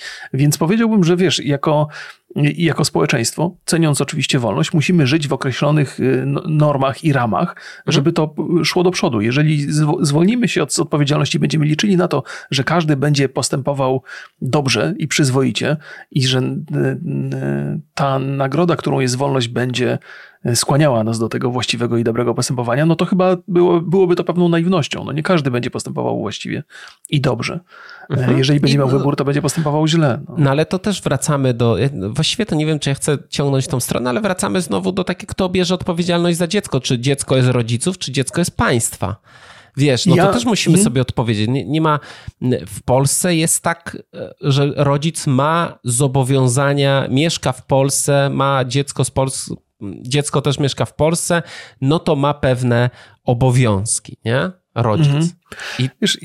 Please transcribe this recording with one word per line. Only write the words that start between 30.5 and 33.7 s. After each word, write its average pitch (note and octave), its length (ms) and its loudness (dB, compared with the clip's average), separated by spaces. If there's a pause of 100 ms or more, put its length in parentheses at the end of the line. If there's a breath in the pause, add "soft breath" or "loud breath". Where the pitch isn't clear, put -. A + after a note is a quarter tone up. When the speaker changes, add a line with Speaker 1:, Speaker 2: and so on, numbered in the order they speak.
Speaker 2:
ale D3+ 140 2
to F#3 140 -4
też G3 220 -4
wracamy C#3 520 0
do, A#2 240 2
ja B2+ 120 2 (200)
właściwie D#3 360 -2
to F#3 100 -2
nie D3+ 100 0
wiem, D#3 140 0
czy C#3+ 100 -4
ja C#3 60 0
chcę D3 220 0 (120)
ciągnąć C#3 380 0
tą B2+ 120 -2